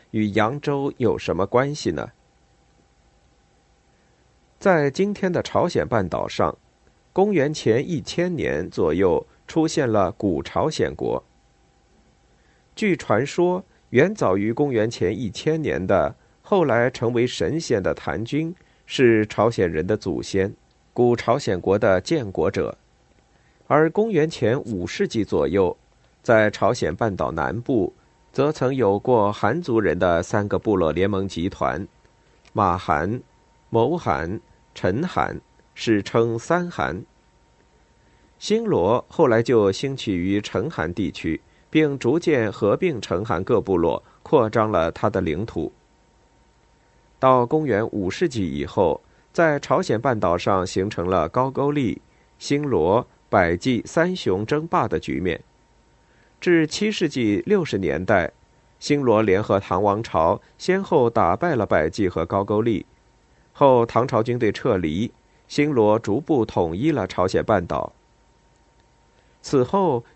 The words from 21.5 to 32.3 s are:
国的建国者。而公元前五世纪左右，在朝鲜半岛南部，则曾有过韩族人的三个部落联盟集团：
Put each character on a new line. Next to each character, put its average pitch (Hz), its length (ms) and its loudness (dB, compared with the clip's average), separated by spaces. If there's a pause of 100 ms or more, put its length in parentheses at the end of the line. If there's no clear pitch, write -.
国 95 180 0
的 98 220 4
建 135 280 -4
国 87 220 -2
者。 80 260 -4 (920)
而 156 220 4
公 220 200 -2
元 160 180 2
前 127 340 -2
五 92 220 -6
世 - 220 -4
纪 104 180 -4
左 78 220 0
右， 90 300 0 (440)
在 110 300 2
朝 104 240 0
鲜 82 200 -2
半 107 200 -2
岛 71 160 -4
南 78 300 -4
部， 120 340 0 (380)
则 139 180 0
曾 135 240 -2
有 104 240 2
过 104 340 2
韩 127 300 -2
族 117 180 0
人 87 160 2
的 87 240 2
三 101 280 -2
个 92 100 -2
部 104 180 0
落 82 140 2
联 90 180 0
盟 98 200 -4
集 87 200 -4
团： 71 380 -4 (640)